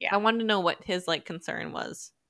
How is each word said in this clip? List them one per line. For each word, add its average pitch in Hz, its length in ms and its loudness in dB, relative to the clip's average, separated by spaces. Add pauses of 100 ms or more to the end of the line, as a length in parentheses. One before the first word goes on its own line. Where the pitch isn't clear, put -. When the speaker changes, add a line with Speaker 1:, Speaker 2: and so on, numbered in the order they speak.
Speaker 1:
Yeah. 175 120 0
Speaker 2:
I 202 40 4
wanted 220 220 4
to 226 60 0
know 214 140 4
what 170 240 2
his, 180 240 -2
like, 165 160 0
concern - 480 -8
was. - 400 -8 (180)